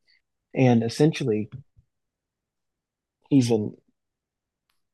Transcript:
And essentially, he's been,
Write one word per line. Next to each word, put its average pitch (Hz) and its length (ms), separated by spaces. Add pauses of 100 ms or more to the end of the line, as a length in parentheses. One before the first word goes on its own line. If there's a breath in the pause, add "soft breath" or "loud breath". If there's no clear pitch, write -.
(540)
And 123 300
essentially, 117 640 (1800)
he's 127 180
been, 110 260 (1200)